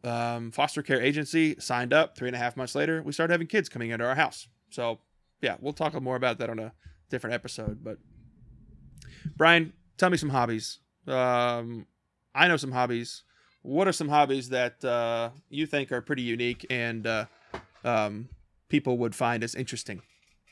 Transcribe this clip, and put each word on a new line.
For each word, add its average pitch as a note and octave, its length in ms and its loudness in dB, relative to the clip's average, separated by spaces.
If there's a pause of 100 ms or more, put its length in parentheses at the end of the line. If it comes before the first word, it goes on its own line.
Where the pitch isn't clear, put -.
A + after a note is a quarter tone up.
um, A#2 480 -4
foster C#3+ 300 0
care C3+ 200 2
agency, D3+ 580 2
signed B2 340 -2
up. D#3 220 4
Three B2 140 -4
and B2 60 -4
a B2 40 -6
half A#2+ 160 -2
months C3 180 -6
later, D#3 300 0
we D3 80 -6
started E3 220 0
having E3+ 140 0
kids G#3 200 0
coming A#2 220 -6
into A#2 160 -2
our C3 100 0
house. D3 320 0 (220)
So, A#2 300 -2 (420)
yeah, A2+ 180 -2
we'll D3 140 -6
talk D3+ 280 -2
more B2+ 140 -2
about B2 240 0
that A#2 100 -4
on A2+ 100 -6
a A2 120 -10 (380)
different A#2+ 240 -4
episode. A2 500 -6
But, G#2+ 140 -10 (1400)
Brian, E3 380 6 (240)
tell F#3 120 4
me F3 80 4
some D3+ 120 -2
hobbies. A#2 500 0 (260)
Um, A#2+ 800 0 (460)
I D#3+ 140 6
know E3 100 6
some C3+ 140 -4
hobbies. B2 520 -2 (380)
What D#3 260 2
are F3+ 60 4
some D3+ 160 -4
hobbies C3+ 400 4
that, B2 340 0
uh, A#2 460 0 (200)
you D3+ 180 -4
think C#3+ 240 -2
are B2 100 -2
pretty B2+ 220 -4
unique A#2+ 460 -4
and, A#2 380 -2
uh, A2+ 180 -2 (600)
um, A2 420 0 (420)
people C3 280 2
would A#2 180 -2
find A#2+ 280 0
as A#2 120 -6
interesting? A#2+ 460 -8 (500)